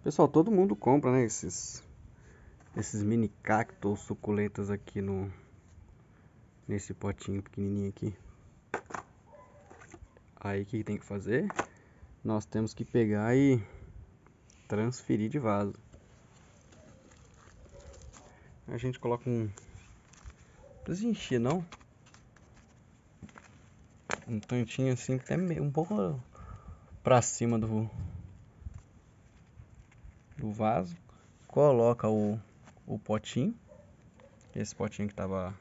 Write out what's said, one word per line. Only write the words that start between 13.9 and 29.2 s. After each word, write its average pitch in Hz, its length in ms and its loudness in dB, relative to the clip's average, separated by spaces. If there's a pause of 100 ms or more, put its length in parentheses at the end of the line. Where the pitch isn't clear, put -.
transferir 110 640 -2
de 151 100 -4
vaso. 104 360 0 (3000)
A 120 100 -8
gente 123 220 -6
coloca 120 320 -2
um, 117 140 0
não - 1400 -16
precisa 196 240 -4
encher, 131 320 0
não. 151 260 0 (2500)
Um 110 140 -4
tantinho 123 520 0
assim, 127 220 -2
até 131 220 -2
meio, 170 260 0
um 143 80 0
pouco 165 500 0 (840)
pra 123 160 8
cima 117 340 0
do, 110 320 0 (2500)